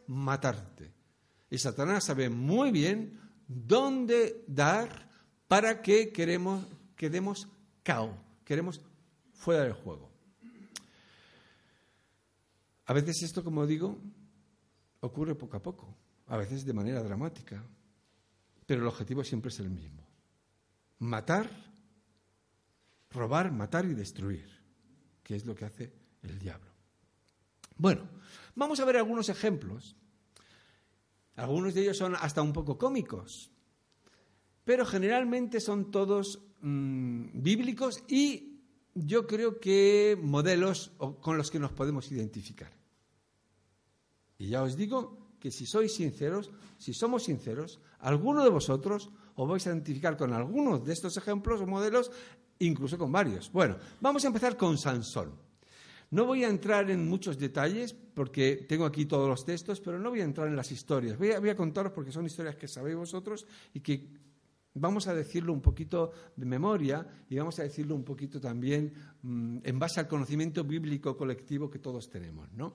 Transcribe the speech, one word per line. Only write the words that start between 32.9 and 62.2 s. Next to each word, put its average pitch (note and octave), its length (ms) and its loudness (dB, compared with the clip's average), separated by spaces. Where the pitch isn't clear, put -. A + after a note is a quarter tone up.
pero B3 220 4
generalmente A#3 760 0
son G3+ 300 -2
todos, G3+ 520 0
mm, C3 800 -2
bíblicos A#3+ 640 0
y C#4 540 0
yo F#3+ 320 2
creo A3 340 0
que G3+ 600 8
modelos E3+ 760 2
o-, C#3 240 -6
con D#3+ 160 0
los D3+ 140 0
que D#3+ 80 -2
nos C#3 140 -2
podemos C#3 380 -2
identificar. G#2+ 640 -8
Y G2 100 -6
ya B2+ 140 0
os C3 140 -2
digo G#3+ 600 -4
que C3+ 120 -8
si A#2+ 160 -8
sois G#3+ 280 2
sinceros, E3+ 560 -2
si - 160 -8
somos A#3+ 300 0
sinceros, C#3+ 560 -6
alguno G3+ 440 2
de B3 80 10
vosotros F3 600 2
os C3+ 140 0
vais F#3 180 0
a F3 40 0
identificar D3+ 460 -2
con C3 160 0
algunos D3 540 2
de E3 80 0
estos E3+ 240 -4
ejemplos G#3 420 0
o A3 60 -2
modelos, G#3+ 440 2
incluso D3+ 360 2
con D3+ 160 0
varios. C#3 400 2
Bueno, D3 240 4
vamos C#4 240 4
a C#4 40 4
empezar A#3 280 2
con E3 220 4
Sansón. A2+ 640 -4
No G3+ 140 4
voy B3+ 200 2
a A3+ 40 4
entrar G3+ 420 4
en E3+ 180 2
muchos F#3 280 0
detalles D3+ 560 0
porque C#3 760 0
tengo D#3+ 160 2
aquí D3 220 0
todos C#3 220 4
los C3 160 0
textos, F3 360 -4
pero F3 180 -4
no A3+ 120 -2
voy A#3 100 -2
a F3 40 0
entrar D3+ 220 -2
en D3+ 80 0
las B2+ 160 -4
historias. A#2+ 480 -2
Voy G3+ 140 4
a, G3 80 0
voy G#3 100 2
a G3+ 60 0
contaros F#3+ 360 0
porque C3+ 200 -8
son E3 140 -4